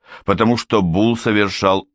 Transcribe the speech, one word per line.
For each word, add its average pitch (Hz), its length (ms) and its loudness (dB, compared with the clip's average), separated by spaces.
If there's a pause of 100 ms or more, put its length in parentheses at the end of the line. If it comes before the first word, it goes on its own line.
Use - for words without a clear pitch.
(260)
потому 113 320 2
что 107 240 0
Бул 101 340 0
совершал 101 800 -2